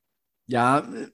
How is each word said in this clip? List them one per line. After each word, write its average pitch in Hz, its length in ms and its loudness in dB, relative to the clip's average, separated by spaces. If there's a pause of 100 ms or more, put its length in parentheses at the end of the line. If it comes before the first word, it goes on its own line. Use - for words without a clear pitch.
(480)
Ja, 127 420 2 (240)